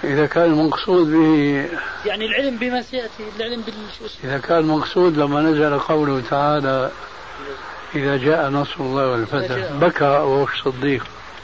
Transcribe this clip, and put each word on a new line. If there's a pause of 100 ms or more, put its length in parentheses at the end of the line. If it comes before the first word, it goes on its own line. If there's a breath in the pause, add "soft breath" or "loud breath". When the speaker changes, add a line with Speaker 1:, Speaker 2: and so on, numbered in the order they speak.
Speaker 1:
إذا
كان
المقصود
به، (360)
Speaker 2:
يعني
العلم
بما
سيأتي،
العلم
بال-،
شو
اسمه؟
Speaker 1:
إذا
كان
المقصود
لما
نزل
قوله
تعالى: (1040)
"إذا
جاء
نصر
الله
والفتح"،
Speaker 2:
إذا
جاء.
Speaker 1:
بكى
أبو
بكر
الصديق، (380)